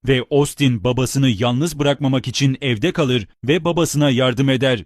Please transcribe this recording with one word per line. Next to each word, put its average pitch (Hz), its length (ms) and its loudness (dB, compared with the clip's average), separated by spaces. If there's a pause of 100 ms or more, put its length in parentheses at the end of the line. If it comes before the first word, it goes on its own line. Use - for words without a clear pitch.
ve 131 220 2
Austin 139 540 2
babasını 127 440 0
yalnız 123 500 -2
bırakmamak 139 500 0
için 131 320 0
evde 131 320 -2
kalır 123 340 -2 (180)
ve 151 200 0
babasına 156 460 0
yardım 127 380 0
eder. 127 380 0